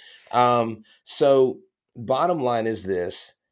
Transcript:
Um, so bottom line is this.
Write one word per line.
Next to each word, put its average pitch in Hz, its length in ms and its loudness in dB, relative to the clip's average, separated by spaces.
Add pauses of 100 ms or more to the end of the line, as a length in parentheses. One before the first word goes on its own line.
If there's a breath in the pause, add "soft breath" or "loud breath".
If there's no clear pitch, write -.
(320 loud breath)
Um, 120 520 2 (200 soft breath)
so 135 540 2 (360)
bottom 135 460 -2
line 120 260 -2
is 107 180 -4
this. 92 500 -6 (180)